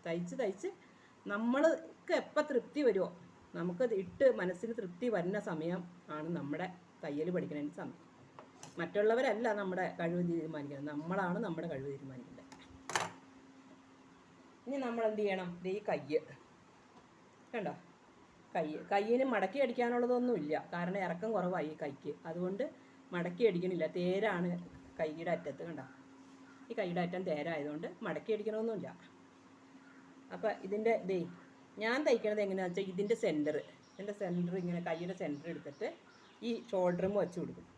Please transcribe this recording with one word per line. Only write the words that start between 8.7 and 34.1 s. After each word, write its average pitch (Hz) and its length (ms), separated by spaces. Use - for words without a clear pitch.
മറ്റുള്ളവരല്ല 214 680
നമ്മുടെ 185 260
കഴിവ് 175 320
തീരുമാനിക്കുന്നത്, 147 640
നമ്മളാണ് 180 520
നമ്മുടെ 170 260
കഴിവ് 139 220
തീരുമാനിക്കേണ്ടത്. 135 400
ഇനി 277 200
നമ്മൾ 233 240
എന്ത് 214 120
ചെയ്യണം? 185 260
ദേ 185 120
ഈ 214 40
കയ്യ് 147 280
കണ്ടോ, 190 200
കയ്യ്, 151 240
കയ്യിന് 220 340
മടക്കി 190 300
അടിക്കാനുള്ളതൊന്നുമില്ല, 240 920
കാരണം 180 340
ഇറക്കം 175 300
കുറവായി 175 380
ഈ - 80
കൈക്ക്, 139 300
അതുകൊണ്ട് 185 360
മടക്കി 175 340
അടിക്കണില്ല. 175 360
തേരാണ് 180 520
കൈയുടെ 165 380
അറ്റത്ത് 143 320
കണ്ടോ, 139 160
ഈ 226 80
കൈയുടെ 175 280
അറ്റം 180 240
തേരായതുകൊണ്ട് 151 580
മടക്കി 202 300
അടിക്കണമൊന്നുമില്ല. 214 520
അപ്പം 180 180
ഇതിൻ്റെ 220 280
ദേ 185 80
ഞാൻ 240 220
തയ്ക്കണത് 220 380
എങ്ങനെയാണെന്ന് 190 360
വെച്ചാൽ 190 140
ഇതിൻ്റെ 208 300
സെൻറ്റർ, 151 320
ഇതിൻ്റെ 202 260